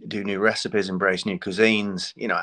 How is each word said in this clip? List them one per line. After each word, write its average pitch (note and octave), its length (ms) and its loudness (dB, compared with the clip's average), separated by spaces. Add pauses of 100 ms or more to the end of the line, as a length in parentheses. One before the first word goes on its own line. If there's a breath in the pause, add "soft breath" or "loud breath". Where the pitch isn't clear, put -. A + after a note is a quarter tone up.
do G#2 140 -4
new G2 160 -2
recipes, G2+ 500 2
embrace F#2 360 0
new G2 140 -2
cuisines. G#2 800 2
You B2 100 -6
know, F2+ 160 0